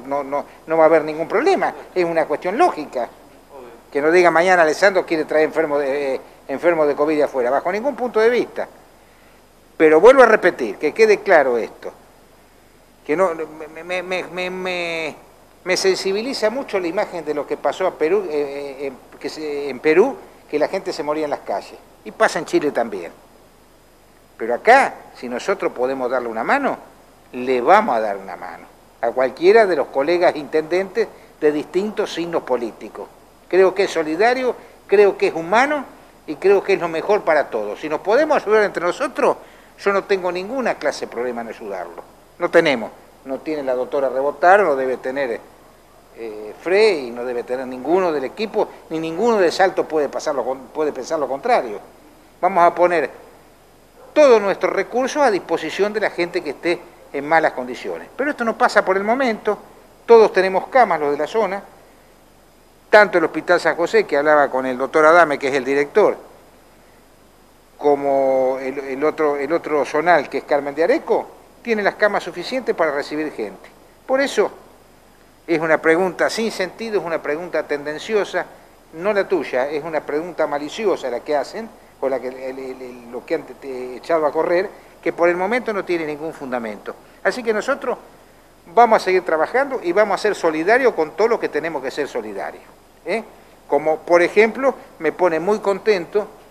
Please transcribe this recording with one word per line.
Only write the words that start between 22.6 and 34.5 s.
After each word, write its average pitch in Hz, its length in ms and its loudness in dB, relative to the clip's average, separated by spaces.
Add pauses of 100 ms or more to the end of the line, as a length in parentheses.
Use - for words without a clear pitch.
también. 107 400 -6 (1300)
Pero 113 180 -4
acá, 226 400 4 (220)
si 127 120 -12
nosotros 165 440 -4
podemos 127 380 -4
darle 123 180 -2
una 113 160 -6
mano, 226 320 -2 (560)
le 127 280 -2
vamos 139 360 4
a 113 40 0
dar 101 160 -4
una 95 200 -14
mano 87 300 -16 (340)
a 117 100 0
cualquiera 160 560 4
de 180 100 0
los 131 100 -2
colegas 160 500 0
intendentes 160 720 -2 (320)
de 151 100 4
distintos 180 640 -4
signos 165 300 -4
políticos. 113 680 -6 (400)
Creo 185 260 4
que 196 100 0
es 170 60 -4
solidario, 214 640 0 (320)